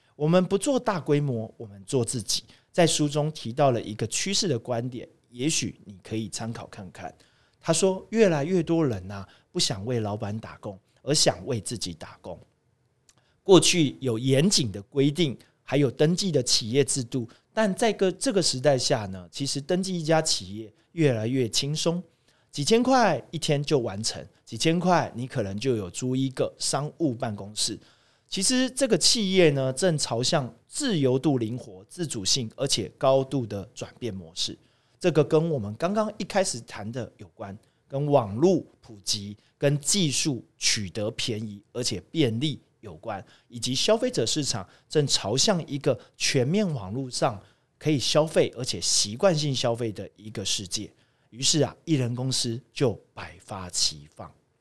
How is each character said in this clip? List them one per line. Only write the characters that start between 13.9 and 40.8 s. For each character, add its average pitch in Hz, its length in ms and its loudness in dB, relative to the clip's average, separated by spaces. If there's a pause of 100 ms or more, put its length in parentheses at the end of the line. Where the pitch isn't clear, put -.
有 120 180 -2
严 131 300 4
谨 131 200 2
的 101 120 -10
规 139 280 2
定， 147 280 0 (240)
还 - 160 0
有 143 140 4
登 156 220 4
记 185 160 -2
的 143 140 2
企 113 280 0
业 139 120 4
制 - 180 -2
度， 117 280 -4 (240)
但 214 220 2
在 226 180 2
个， 190 180 0
这 226 220 -2
个 190 80 4
时 131 180 0
代 139 180 4
下 120 280 0
呢， 92 260 -12
其 - 140 -6
实 139 160 -4
登 180 200 0
记 185 160 -4
一 165 60 -4
家 160 180 4
企 101 340 -2
业 107 180 -12 (180)
越 151 220 2
来 110 120 -2
越 123 220 0
轻 139 260 -2
松， 170 300 -2 (480)
几 147 140 -6
千 226 180 4
块 233 480 2
一 170 60 -6
天 147 260 0
就 143 160 2
完 110 240 -4
成， - 180 -6 (220)
几 - 140 -14
千 165 200 2
块 165 380 2
你 120 100 -6
可 127 160 -4
能 98 160 -4
就 120 200 0
有 95 120 -6
租 127 280 -4
一 135 140 0
个 127 260 -4
商 147 400 -4
务 151 160 2
办 117 200 -4
公 101 220 -12
室。 - 240 -4 (480)
其 190 160 -4
实 254 260 2
这 262 200 0
个 208 80 4
企 196 340 2
业 175 200 8
呢， 135 200 0
正 160 260 0
朝 120 240 -2
向 131 320 0 (140)
自 233 320 -2
由 131 180 4
度、 139 200 2
灵 113 200 -4
活、 98 300 -16
自 175 180 -8
主 107 200 -6
性， 110 320 0
而 139 100 -2
且 113 300 -2
高 135 260 4
度 135 220 -4
的 104 180 -8 (100)
转 - 240 -12
变 113 160 -6
模 85 220 -12
式。 - 240 -6 (440)
这 180 80 2
个 151 100 4
跟 160 280 2
我 151 100 0
们 104 160 -6
刚 175 180 -2
刚 214 240 0
一 214 60 -6
开 190 180 0
始 127 200 -4
谈 107 280 -12
的 120 280 -8
有 101 160 -18
关， 98 200 -12 (360)
跟 139 160 -2
网 127 320 4
络 165 260 4 (160)
普 110 240 -20
及、 104 320 -6 (220)
跟 143 200 2
技 165 320 2
术 127 320 -2 (160)
取 101 320 -2